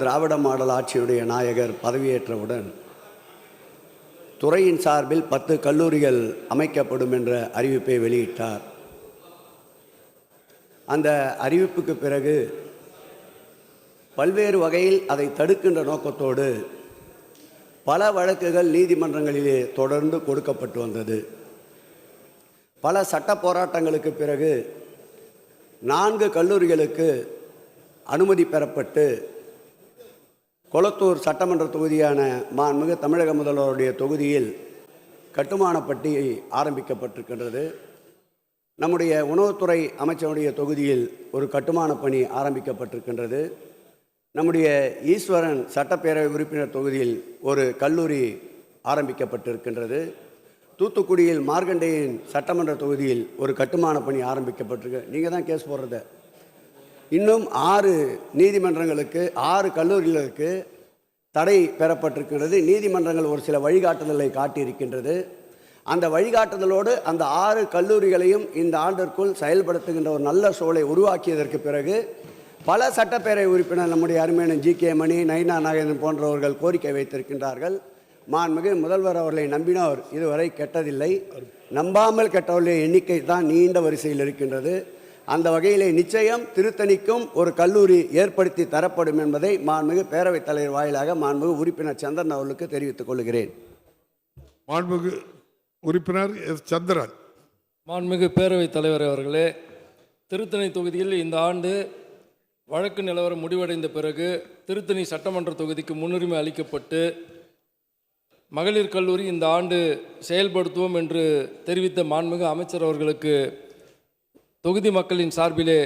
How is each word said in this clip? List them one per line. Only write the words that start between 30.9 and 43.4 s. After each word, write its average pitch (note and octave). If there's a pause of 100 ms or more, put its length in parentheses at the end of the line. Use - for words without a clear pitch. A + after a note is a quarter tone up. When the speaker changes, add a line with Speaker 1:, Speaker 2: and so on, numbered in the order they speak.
Speaker 1:
சட்டமன்ற D#3+ (100)
தொகுதியான D3+ (380)
மாண்புமிகு D3
தமிழக D#3+
முதல்வருடைய C3+
தொகுதியில் C#3+ (880)
கட்டுமான F3+
பட்டி C#3+ (480)
ஆரம்பிக்கப்பட்டிருக்கின்றது. B2 (1160)
நம்முடைய E3 (100)
உணவுத்துறை F#3 (240)
அமைச்சருடைய D3+ (100)
தொகுதியில் C#3+ (240)
ஒரு C3+ (100)
கட்டுமான D#3+ (120)
பணி C3 (200)
ஆரம்பிக்கப்பட்டிருக்கின்றது. B2 (960)